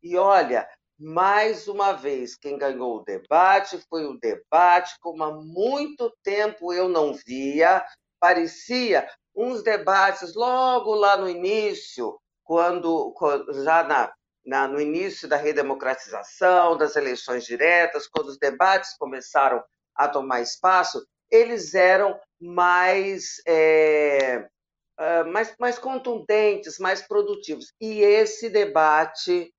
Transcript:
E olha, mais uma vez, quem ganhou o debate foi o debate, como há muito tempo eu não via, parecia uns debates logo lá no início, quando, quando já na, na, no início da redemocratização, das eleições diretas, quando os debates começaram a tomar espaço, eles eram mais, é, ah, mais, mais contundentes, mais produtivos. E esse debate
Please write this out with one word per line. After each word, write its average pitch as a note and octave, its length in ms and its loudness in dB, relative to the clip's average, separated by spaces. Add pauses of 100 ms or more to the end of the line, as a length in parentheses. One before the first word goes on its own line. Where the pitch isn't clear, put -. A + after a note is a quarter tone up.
E F3 140 -6
olha, F3+ 520 4 (320)
mais G3 680 0
uma G3 240 0
vez, C3+ 460 -6
quem C#3+ 200 -10
ganhou B2+ 400 -6
o G#2 60 -14
debate F3+ 760 0 (100)
foi D#3+ 160 -6
o C3 140 -12
debate, F3 840 2
como D#3+ 220 -8
há D3+ 100 -6
muito A#3 800 -6 (100)
tempo G3+ 480 -4
eu F3+ 160 -2
não D#3+ 260 0 (120)
via, C#3+ 580 2 (360)
parecia F3 920 0 (260)
uns A3+ 280 -6
debates F#3+ 720 0
logo B3 580 0
lá G3+ 240 4
no F#3+ 120 -4
início, F#3+ 920 -4 (240)
quando, E3+ 680 0
quando C#3+ 500 -4
já E3 200 4
na, C3 300 0 (320)
na, C3+ 220 -2
no C#3 120 -4
início D#3+ 480 -4
da C#3+ 100 0
redemocratização, D3 1400 0
das D3 180 0
eleições B2 500 -4
diretas, D3+ 640 0
quando D3 200 -6
os C#3 100 -16
debates F3+ 600 0
começaram C3 680 -2 (320)
a C#3 120 0
tomar C3 340 -4
espaço, F3 640 0 (240)
eles A3+ 440 2
eram F#3+ 460 4 (200)
mais, F3+ 1080 0
é, D3+ 1000 4 (500)
ah, E3 280 0
mais, G#3 340 -4
mais A#3+ 200 -4
contundentes, G#3+ 1000 -2
mais F#3 220 -2
produtivos. G3+ 800 -6
E G#3+ 220 -4
esse G#3+ 480 2
debate D#3+ 1080 0